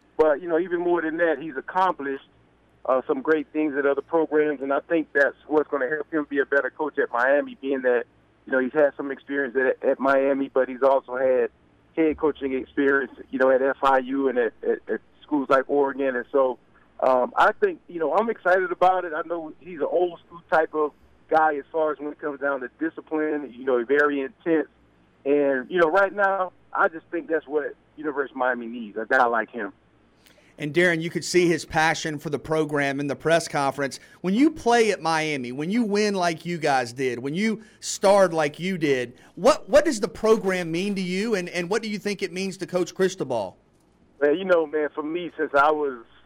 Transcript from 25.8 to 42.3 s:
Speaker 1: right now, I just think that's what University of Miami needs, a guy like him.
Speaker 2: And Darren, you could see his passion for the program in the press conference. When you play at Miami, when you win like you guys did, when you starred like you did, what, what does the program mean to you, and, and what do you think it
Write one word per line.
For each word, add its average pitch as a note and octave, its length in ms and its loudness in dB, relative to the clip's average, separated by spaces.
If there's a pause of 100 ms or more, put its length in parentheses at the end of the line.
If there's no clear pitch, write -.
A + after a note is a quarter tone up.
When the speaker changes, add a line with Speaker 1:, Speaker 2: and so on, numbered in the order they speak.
Speaker 1:
right G3 220 2
now, G3 400 0 (200)
I G3 160 2
just E3 240 -16
think E3 160 -6
that's D#3 180 -2
what C#3 280 -4 (220)
University C#3+ 360 -6
of - 40 -12
Miami B2 300 -2
needs, A2+ 300 -12
a A2 100 -6
guy C3 200 4
like A#2 240 0
him. G#2 220 -10 (880)
Speaker 2:
And D3 140 -6
Darren, E3+ 260 2
you E3 80 -6
could E3 160 -6
see F3 220 2
his E3 180 0
passion D#3+ 540 0
for D#3 120 -10
the C#3+ 80 -4
program D3 600 -2
in D3 80 -6
the C3+ 80 -4
press D#3+ 320 0
conference. C#3 540 -4 (220)
When F#3 120 0
you C#4 160 4
play A#3 400 2
at F#3 100 -2
Miami, D#3 520 -2
when D3 180 -6
you A#3 140 2
win G#3 300 0
like F3 300 -2
you F3 140 -4
guys C3+ 340 0
did, B2 280 -2
when C#3+ 160 -6
you G#3+ 260 -2 (160)
starred G3 560 4
like D3+ 240 -2
you F#3 180 -4
did, C3 360 0 (240)
what, B3 320 2
what B3 160 6
does C4+ 160 -2
the G#3+ 80 -2
program F#3 640 0
mean F#3+ 240 -2
to G3 40 -4
you, F#3+ 360 -2
and, F3+ 140 -4
and E3+ 200 -4
what A3+ 100 0
do A3 80 -10
you G#3 100 -4
think G3+ 260 -4
it E3 80 -4